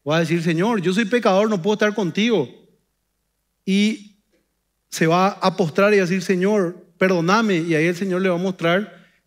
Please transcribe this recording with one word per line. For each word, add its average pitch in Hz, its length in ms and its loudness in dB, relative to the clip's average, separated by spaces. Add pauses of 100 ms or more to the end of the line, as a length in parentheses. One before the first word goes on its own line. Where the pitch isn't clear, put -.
va 156 100 0
a - 20 2
decir, 170 200 0
"Señor, 180 400 0
yo 175 120 -2
soy 220 120 0
pecador, 214 460 2
no 202 100 -2
puedo 208 140 -2
estar 208 180 0
contigo". 196 560 0 (1200)
Y 208 520 -2 (680)
se 165 200 -2
va 180 180 2
a 190 300 -2
postrar 196 360 2
y 208 60 4
a 190 40 4
decir, 180 200 -2
"Señor, 185 640 -2 (120)
perdóname". 190 600 2
Y 165 160 -2
ahí 156 120 2
el 175 100 -2
Señor 185 260 -4
le 190 60 0
va 175 80 0
a - 20 -4
mostrar 185 680 -2 (180)